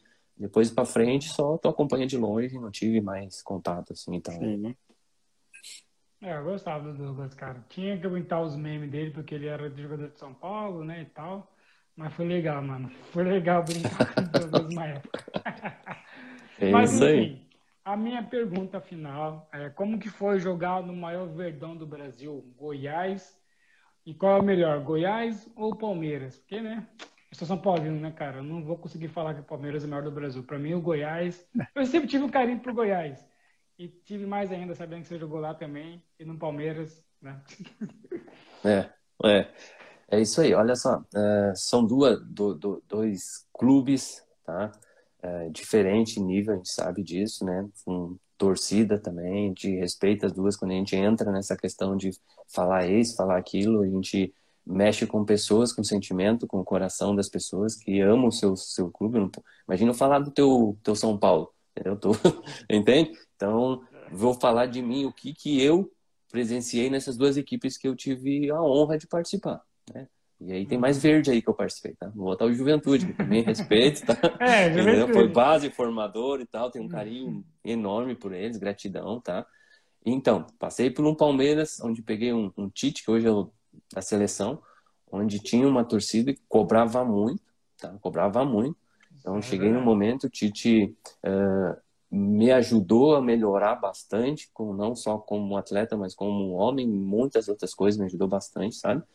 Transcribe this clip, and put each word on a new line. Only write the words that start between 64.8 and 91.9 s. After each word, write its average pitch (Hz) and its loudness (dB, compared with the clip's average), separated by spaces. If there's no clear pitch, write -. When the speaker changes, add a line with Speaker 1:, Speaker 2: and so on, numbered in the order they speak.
Speaker 1:
mim, 127 -2
o 131 -4
que 139 -14
que 147 0
eu 165 4
presenciei 120 -2
nessas 135 -4
duas 139 4
equipes 139 -6
que - -6
eu 127 -2
tive 139 -2
a 156 -2
honra 151 4
de - -16
participar, 170 -4
né? 135 -14
E 87 -12
aí 95 -4
tem 127 -2
mais 131 4
Speaker 3:
Uhum. 139 -4
Speaker 1:
verde 151 6
aí 120 4
que - -2
eu 110 4
participei, - -6
tá? 95 -12
Vou 98 -6
botar 95 0
o 120 4
Juventude, 139 2
que - -6
também 127 2
respeito, 214 2
tá? - 4
Speaker 3:
<laughs> - -6
É, 233 6
Speaker 1:
Entendeu? 170 4
Speaker 3:
Juventude. 240 6
Speaker 1:
Foi 113 8
base, 143 6
formador 117 -4
e 117 -14
tal, 117 -6
tenho 117 -10
um 117 -10
carinho 117 -8
Speaker 3:
Uhum. 101 -10
Speaker 1:
enorme 113 -4
por 98 -10
eles, 107 -8
gratidão, 98 -8
tá? 92 -8
Então, 120 2
passei 120 0
por 151 2
um 156 4
Palmeiras, 151 2
onde 113 -4
peguei 113 -2
um, 98 -2
um 101 -6
Tite, - -4
que - -2
hoje 113 2
é 113 4
o 104 0
da 95 -6
seleção, 104 0
onde 101 -2
tinha 120 2
uma - 4
torcida 113 0
que - -16
cobrava 113 4
muito, 117 0
tá? - -12
Cobrava 95 0
muito. 131 0
Então, 98 -6
Speaker 3:
É 104 -4
Speaker 1:
cheguei 98 0
num 113 4
Speaker 3:
verdade. 127 0
Speaker 1:
momento, 113 4
o - -4
Tite, 107 2
eh, 95 0